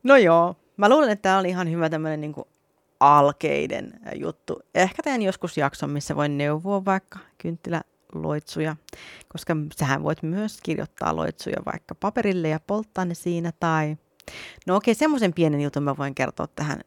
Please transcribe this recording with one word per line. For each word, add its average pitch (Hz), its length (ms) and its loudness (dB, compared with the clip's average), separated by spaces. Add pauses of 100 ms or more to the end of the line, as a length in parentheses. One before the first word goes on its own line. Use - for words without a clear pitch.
No 269 140 8
joo, 170 380 6 (220)
mä 202 120 4
luulen, 285 200 6
että 208 120 -2
tää 190 180 4
oli 190 100 0
ihan 180 220 -2
hyvä 165 180 0
tämmönen 156 320 -4
niinku 147 260 -10 (520)
alkeiden, 143 920 4 (140)
ä, - 80 -10
juttu. - 440 -8 (160)
Ehkä 185 280 0
teen 262 180 -2
joskus 185 360 -4
jakson, 143 320 -2
missä 143 260 -4
voin 147 220 -2
neuvoa 165 480 -2
vaikka 190 340 -4 (180)
kynttiläloitsuja, 160 1400 -6 (580)
koska 165 220 -4 (200)
sähän 139 280 -2
voit 151 200 -4
myös 196 400 -6
kirjoittaa - 520 -4
loitsuja - 500 -6
vaikka - 300 -10
paperille 196 540 -2
ja 156 180 -2
polttaa 202 380 -4
ne 175 80 -4
siinä 170 460 -4
tai, 156 380 0 (680)
no 180 80 2
okei, 208 180 2
semmoisen 240 400 2
pienen 151 280 2
jutun 143 220 -2
mä 139 140 -2
voin 139 180 -6
kertoa 135 320 -4
tähän. - 400 -6